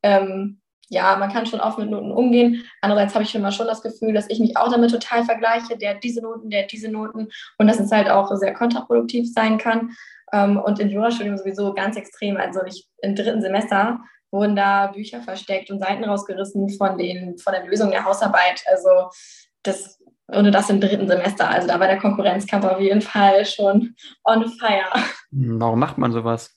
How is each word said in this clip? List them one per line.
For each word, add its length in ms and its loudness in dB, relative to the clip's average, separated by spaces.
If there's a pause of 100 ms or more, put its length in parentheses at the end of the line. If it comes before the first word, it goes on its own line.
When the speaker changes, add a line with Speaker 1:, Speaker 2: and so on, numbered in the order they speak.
Speaker 1:
ähm, 580 2 (280)
ja, 280 2
man 160 -2
kann 120 -2
schon 140 -6
offen 220 -4
mit 80 -4
Noten 220 -6
umgehen. 520 4 (180)
Andererseits 340 2
habe 80 2
ich 120 -6
immer 160 -2
schon 160 -4
das 140 -6
Gefühl, 320 -4
dass 160 -2
ich 100 -4
mich 160 2
auch 140 2
damit 220 4
total 340 -2
vergleiche, 520 -2
der 180 -4
hat 80 -16
diese 180 -6
Noten, 280 -12
der 140 -2
hat 80 -10
diese 180 -10
Noten. 400 -8 (280)
Und 100 6
dass 120 4
es 120 -2
halt 180 4
auch 260 2
sehr 180 -2
kontraproduktiv 800 -2
sein 240 2
kann. 340 -2 (400)
Ähm, 260 2
und 220 0
im 100 0
Jurastudium 480 -2
sowieso 360 -4
ganz 240 -4
extrem. 400 -6
Also 280 -4
ich, 220 -18 (140)
im 140 -2
dritten 260 -2
Semester 580 0 (320)
wurden 240 0
da 320 2
Bücher 340 -12
versteckt 500 -8
und 80 -8
Seiten 240 -4
rausgerissen 680 -4
von 260 -2
den, 400 -6
von 160 -4
der 120 -4
Lösung 260 0
der 120 -2
Hausarbeit. 680 0
Also 400 4 (540)
das, 380 -8 (260)
und 240 4
das 180 4
im 120 4
dritten 260 0
Semester. 420 0
Also 180 0
da 120 0
war 80 4
der 100 2
Konkurrenzkampf 680 0
auf 140 0
jeden 220 4
Fall 440 4
schon 500 0 (300)
on 240 4
fire. 420 -2 (400)
Speaker 2:
Warum 480 0
macht 180 0
man 140 0
sowas? 460 -4